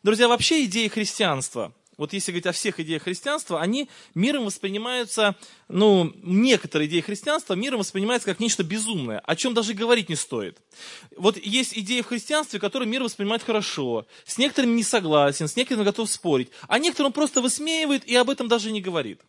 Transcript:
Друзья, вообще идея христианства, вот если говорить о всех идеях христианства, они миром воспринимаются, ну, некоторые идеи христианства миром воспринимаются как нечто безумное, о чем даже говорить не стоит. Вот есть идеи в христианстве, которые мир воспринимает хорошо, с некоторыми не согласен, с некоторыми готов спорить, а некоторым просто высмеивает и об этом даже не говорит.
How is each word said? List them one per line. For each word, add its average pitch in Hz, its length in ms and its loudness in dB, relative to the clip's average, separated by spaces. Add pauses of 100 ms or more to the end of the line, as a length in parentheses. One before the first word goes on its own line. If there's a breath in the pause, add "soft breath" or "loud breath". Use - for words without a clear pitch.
Друзья, 220 240 6
вообще 254 380 4
идея 214 240 0
христианства, 156 840 -2 (260)
вот 151 140 -6
если 196 180 -4
говорить 175 160 -4
о 175 60 0
всех - 260 -4
идеях 160 240 -4
христианства, 185 580 -4
они 240 280 -2 (260 loud breath)
миром 247 300 0
воспринимаются, 214 880 -2 (320 loud breath)
ну, 190 560 4
некоторые 180 640 2
идеи 170 120 2
христианства 208 540 -4
миром 240 260 -2
воспринимаются 202 500 -2
как 165 80 -4
нечто 214 240 0
безумное, 170 560 -4
о - 160 -2
чем 247 180 -2
даже 220 220 0
говорить 226 340 2
не 165 60 -2
стоит. 107 440 -6 (580 loud breath)
Вот 190 200 2
есть 233 400 -2
идеи 226 260 -2
в - 40 -6
христианстве, 247 540 -4
которые 220 280 -2
мир 262 140 -2
воспринимает 220 400 -2
хорошо, 139 640 -2 (180 loud breath)
с - 140 -8
некоторыми 254 360 2
не 233 100 2
согласен, 151 640 2
с - 80 -6
некоторыми 240 280 0
готов 208 240 0
спорить, 135 420 0 (180 loud breath)
а 226 100 2
некоторым 285 340 0
просто 294 300 2
высмеивает 294 640 0
и 233 80 -2
об 247 160 4
этом 254 160 -4
даже 220 240 0
не 214 100 -4
говорит. 160 480 -4